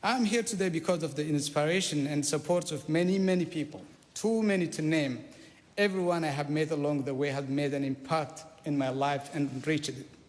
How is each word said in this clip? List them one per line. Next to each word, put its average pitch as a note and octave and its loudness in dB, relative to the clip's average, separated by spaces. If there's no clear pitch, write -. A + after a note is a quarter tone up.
I'm A#3+ 2
here A3+ 2
today F#3+ 0
because E3+ 0
of D3+ -4
the D3+ -2
inspiration D3+ 2
and D3 0
support E3+ 0
of D3 -8
many, F3 4
many F#3 4
people, - -6
too A3+ 2
many G3 2
to - -4
name. D3+ 0
Everyone F3+ 2
I D#3 0
have C#3+ -2
met D#3 0
along D3 0
the C#3 -2
way C#3 0
has C#3 -2
made C#3 0
an C#3 0
impact C#3 -2
in D3 -2
my C3+ 0
life C#3 -2
and C#3+ 0
enriched D3 -2
it. C3 -10